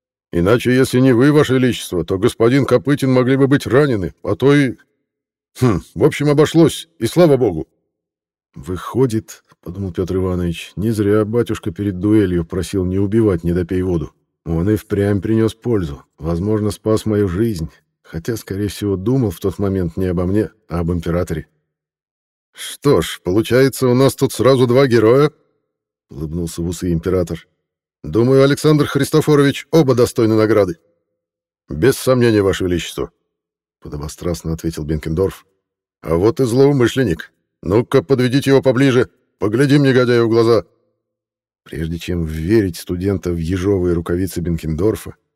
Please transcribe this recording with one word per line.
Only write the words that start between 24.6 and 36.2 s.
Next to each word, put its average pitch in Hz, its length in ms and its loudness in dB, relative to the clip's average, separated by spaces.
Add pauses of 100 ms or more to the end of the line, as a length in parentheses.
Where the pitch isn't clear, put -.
два 127 200 4
героя», — 120 440 4 (800)
улыбнулся 82 520 -8
в 85 60 -4
усы 90 240 -4
император. 85 540 -4 (560)
«Думаю, 123 400 2
Александр 143 440 2
Христофорович, 143 840 0
оба 143 240 4
достойны 113 420 2
награды». 101 420 2 (920)
«Без 78 280 0
сомнения, 120 460 2
Ваше 95 220 0
Величество», — 87 460 -4 (680)
подобострастно 80 720 -8
ответил 80 320 -8
Бенкендорф. 80 640 -4 (540)
«А 80 140 -4
вот 104 260 0